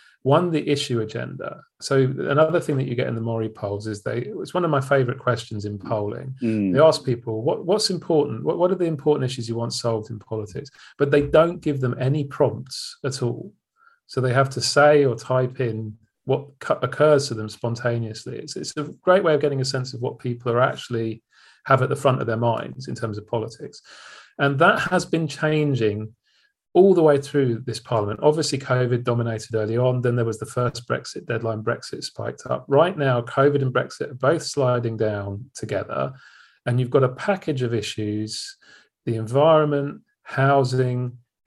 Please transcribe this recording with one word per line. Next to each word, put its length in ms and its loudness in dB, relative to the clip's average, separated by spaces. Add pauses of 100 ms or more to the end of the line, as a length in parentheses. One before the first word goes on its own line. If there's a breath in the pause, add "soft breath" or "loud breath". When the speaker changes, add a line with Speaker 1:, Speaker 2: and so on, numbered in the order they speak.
(220 soft breath)
Speaker 1:
one, 280 4
the 180 0
issue 340 0
agenda. 580 -8 (200)
So 220 2
another 560 2
thing 200 -2
that 100 -2
you 80 -4
get 100 0
in 80 -4
the 60 -4
Mori 280 -4
polls 380 -6
is 160 -8
they, 200 -4 (180)
it's 140 -10
one 100 0
of 80 0
my 80 2
favourite 400 2
questions 460 -4
in 120 -6
polling. 640 -6
Speaker 2:
Mm. 300 0
Speaker 1:
They 80 4
ask 240 6
people, 400 -4
"What, 200 -2
what's 260 0
important? 520 0
What, 160 -2
what 140 4
are 40 0
the 100 0
important 440 0
issues 180 -6
you 60 -4
want 180 -4
solved 380 -4
in 80 -10
politics?" 500 -10 (300 loud breath)
But 140 2
they 100 6
don't 380 4
give 200 -2
them 200 -2
any 240 0
prompts 800 -4
at 180 -4
all. 300 -6 (560 soft breath)
So 120 -4
they 120 0
have 180 4
to 100 -6
say 440 6
or 100 2
type 460 -2
in 360 -4 (280)
what 220 -2 (120)
cu-, 240 -2
occurs 460 4
to 60 -6
them 140 -6
spontaneously. 880 -4
It's, 180 -12
it's 200 -8
a 60 -4 (200)
great 200 6
way 120 4
of 60 2
getting 200 0
a 40 0
sense 300 -4
of 60 -12
what 180 -4
people 320 -4
are 100 2
actually 640 -2 (440 soft breath)
have 160 2
at 60 -2
the 60 -2
front 260 0
of 60 -4
their 100 -2
minds 520 -4
in 80 -8
terms 200 -6
of 120 -14
politics. 520 -8 (600 loud breath)
And 180 2
that 220 6 (100)
has 140 2
been 240 -2
changing 840 0 (600)
all 180 8
the 100 6
way 160 8
through 460 0
this 160 -8
parliament. 420 -2
Obviously, 360 2
covid 440 0
dominated 520 -2
early 240 0
on. 240 2
Then 120 2
there 120 2
was 120 -4
the 60 -8
first 420 -4
Brexit 380 -6
deadline. 380 -4
Brexit 420 -6
spiked 400 -10
up. 240 -6
Right 300 4
now, 240 0
covid 400 2
and 100 -2
Brexit 380 -4
are 40 -14
both 280 0
sliding 560 -2
down 560 -4
together. 580 -6 (540 loud breath)
And 120 0
you've 120 -2
got 120 4
a 60 4
package 540 -4
of 100 -2
issues, 840 -6 (480 soft breath)
the 80 -2
environment, 880 2 (220)
housing, 920 2 (300)